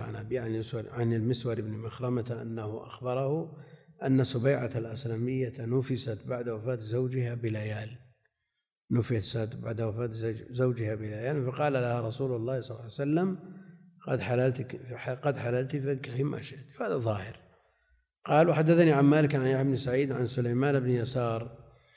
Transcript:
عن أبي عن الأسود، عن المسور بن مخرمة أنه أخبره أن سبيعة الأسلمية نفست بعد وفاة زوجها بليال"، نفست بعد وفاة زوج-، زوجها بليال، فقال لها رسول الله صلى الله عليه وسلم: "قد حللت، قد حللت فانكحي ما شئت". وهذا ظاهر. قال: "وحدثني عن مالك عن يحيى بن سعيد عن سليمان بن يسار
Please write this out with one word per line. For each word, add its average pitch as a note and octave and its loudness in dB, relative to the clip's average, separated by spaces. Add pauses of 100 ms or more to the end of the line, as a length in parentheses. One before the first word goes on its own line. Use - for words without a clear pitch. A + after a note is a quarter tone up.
عن A2 -8
أبي A2 -4
عن A2+ -4
الأسود، A2+ -4
عن A#2+ 0
المسور A#2 0
بن G#2+ -4
مخرمة A#2 -4
أنه A2+ -8
أخبره C3+ -4 (480)
أن C3+ 4
سبيعة B2+ 2
الأسلمية A2+ -2
نفست A#2+ -2
بعد B2 -4
وفاة A2+ -4
زوجها A#2+ -2
بليال"، G#2+ -4 (920)
نفست A2+ 0
بعد A2+ -6
وفاة A2+ -2
زوج-، A2+ -4
زوجها A#2+ 2
بليال، A2+ -4
فقال D3 0
لها A#2+ 2
رسول A#2+ -2
الله B2 -2
صلى G#2+ -8
الله A2+ -10
عليه A2+ -12
وسلم: E3+ 2 (680)
"قد C3+ 0
حللت، B2 0 (460)
قد C#3 2
حللت B2+ 0
فانكحي C3 -2
ما - -2
شئت". - -12
وهذا G3+ 0
ظاهر. A2 -2 (880)
قال: D#3+ 6
"وحدثني D#3+ 8
عن C#3+ 6
مالك C#3+ 6
عن C3 2
يحيى C3+ 4
بن C3+ 2
سعيد C3 2
عن B2 0
سليمان B2+ 2
بن B2+ 2
يسار A#2 0 (380)